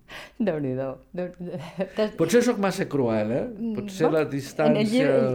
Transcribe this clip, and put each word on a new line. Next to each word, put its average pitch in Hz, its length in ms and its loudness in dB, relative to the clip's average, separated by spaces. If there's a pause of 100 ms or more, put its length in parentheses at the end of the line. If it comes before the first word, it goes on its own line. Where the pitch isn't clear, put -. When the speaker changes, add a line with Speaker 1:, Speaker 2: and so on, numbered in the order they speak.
(360)
Speaker 1:
Déu-n'hi-do. 143 500 -2 (240)
Déu-, 180 240 -6 (560)
t'has 214 260 -2
Speaker 2:
Potser 170 260 4
sóc 240 160 0
massa 190 300 0
cruel, 110 420 0
eh? 143 160 0
Speaker 1:
Mm, 226 280 -6
Speaker 2:
Potser 202 340 0
Speaker 1:
bo, 160 60 2
Speaker 2:
la 156 80 4
Speaker 1:
en 139 40 -2
el 123 60 -8
Speaker 2:
distància 147 540 2
Speaker 1:
llibre, 262 320 4 (160)